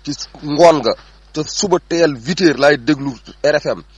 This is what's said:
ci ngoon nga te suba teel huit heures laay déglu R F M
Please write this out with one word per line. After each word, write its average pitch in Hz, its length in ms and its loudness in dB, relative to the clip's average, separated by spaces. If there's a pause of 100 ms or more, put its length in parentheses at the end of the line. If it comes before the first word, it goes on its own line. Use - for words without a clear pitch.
ci 147 80 -10 (320)
ngoon 151 360 4
nga 113 140 -2 (400)
te 156 100 -6
suba 180 340 -2 (100)
teel 165 280 0
huit 123 260 -8
heures 151 180 2
laay 143 180 4
déglu 139 340 -4 (320)
R 147 160 0
F - 60 -14
M 101 180 -8 (140)